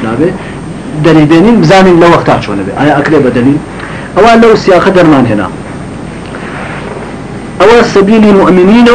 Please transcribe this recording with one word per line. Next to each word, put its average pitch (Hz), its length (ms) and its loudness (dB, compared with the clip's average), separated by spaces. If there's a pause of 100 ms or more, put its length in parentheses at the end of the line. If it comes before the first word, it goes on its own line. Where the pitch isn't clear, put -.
نابه 131 280 -2 (720)
دليل 156 240 4
دليل 180 280 4
بزانين 185 440 4
لو 170 100 4
وقتها 143 300 0
شو 104 120 -8
نبي 98 260 -6
أنا 143 200 0
أكري 147 200 0
بدليل 123 380 0 (600)
أو 226 240 4
لو 220 140 4
سياق 180 320 0
درمان 156 380 2
هنا 101 240 -4 (2000)
أو 233 200 4
سبيل 214 420 2
المؤمنين 196 720 4